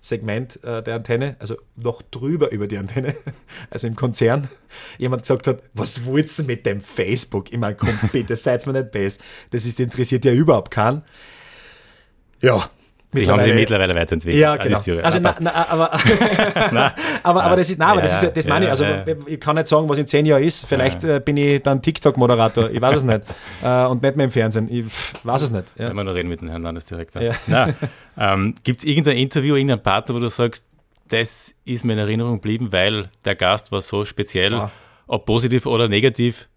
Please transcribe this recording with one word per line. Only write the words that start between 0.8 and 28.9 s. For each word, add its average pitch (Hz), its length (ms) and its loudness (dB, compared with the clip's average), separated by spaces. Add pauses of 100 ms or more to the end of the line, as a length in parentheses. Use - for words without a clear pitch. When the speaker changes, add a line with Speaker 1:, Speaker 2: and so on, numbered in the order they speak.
Speaker 1:
der 117 140 -6
Antenne, 120 420 -4
also 110 180 -10 (200)
noch 117 260 -6
drüber 143 500 -2
über 101 160 -4
die 104 80 -6
Antenne, 113 380 -4 (280)
<laughs> - 280 -20
also 123 160 -6
im 117 100 -4
Konzern, 127 520 0 (500)
jemand 127 240 -2
gesagt - 240 0
hat, 131 160 -2 (100)
„Was 110 320 -4
willst 143 340 0
du 160 60 -2
mit 120 220 -4
dem 101 160 -2
Facebook?“ 101 720 -4
Ich 117 60 -6
mein, 104 180 -4
kommt 107 260 -2
Speaker 2:
<laughs> 110 100 0
Speaker 1:
bitte, 117 240 -2
seid's 123 300 -2
mir 135 80 -4
nicht 131 180 -4
böse. 98 260 -2 (320)
Das 120 140 -2
ist, 120 160 -4
interessiert 123 460 0
ja 127 60 6
überhaupt 131 380 4
keinen. 123 320 0 (1400)
Ja. - 280 4 (480)
Speaker 2:
Sie 135 120 2
haben 98 100 6
Speaker 1:
Mittlerweile 123 140 4
Speaker 2:
sie 113 80 6
mittlerweile 98 340 2
weiterentwickelt. 85 480 0
Speaker 1:
Ja, 151 120 4
Speaker 2:
Ah, - 20 -6
Speaker 1:
genau. 107 220 0
Speaker 2:
die 101 40 -4
Story. 87 200 -2
Speaker 1:
Also, 165 160 2
Speaker 2:
Ah, - 40 2
Speaker 1:
na, 180 60 4
Speaker 2:
passt. - 120 -2
Speaker 1:
na, 165 280 0
aber, 160 240 2
<laughs> 202 800 2
Speaker 2:
<laughs> - 0 -
Na, 123 220 2 (280)
Speaker 1:
aber, 175 220 4
aber 175 60 4
Speaker 2:
na. 185 60 4
Speaker 1:
das 180 140 2
ist 175 80 -4
ja, 185 520 4
das 160 140 -2
Speaker 2:
Ja, 151 60 -2
Speaker 1:
meine 147 140 2
ich. 165 80 2
Also, 135 100 0
Speaker 2:
ja, 98 240 -2
ja. - 80 -2 (120)
Speaker 1:
ich 151 120 -8
kann 151 160 0
nicht 160 140 0
sagen, 156 200 4
was 143 100 0
in 143 100 -2
zehn 147 180 4
Jahren 143 160 6
ist. 165 240 0
Vielleicht, 131 380 0
Speaker 2:
Ja. 156 120 2
Speaker 1:
äh, 139 40 0
bin 143 160 0
ich 143 260 2
dann 139 180 2
TikTok-Moderator. 120 920 2
Ich 113 80 -2
weiß 131 160 4
es 143 80 2
nicht. 110 180 2 (200)
Speaker 2:
<laughs> - 200 -16
Speaker 1:
Äh, 127 240 2
und 127 160 0
nicht 135 140 2
mehr 147 80 2
im 123 80 0
Fernsehen. 110 360 0
Ich, 120 160 -4
pff, - 300 -8 (100)
weiß 127 180 -2
es 127 100 -2
nicht. 92 260 -6
Ja. 113 120 -6
Speaker 2:
Wenn 95 60 -6
wir 101 60 -4
noch 95 120 -4
reden 87 140 -4
mit 85 120 -8
dem 85 80 -10
Herrn 82 160 -8
Landesdirektor. 85 580 -10
Speaker 1:
Ja. 117 100 -2 (140)
Speaker 2:
Na, 127 260 2 (460)
ähm, 98 460 0
gibt's 127 180 -4
irgendein 147 340 2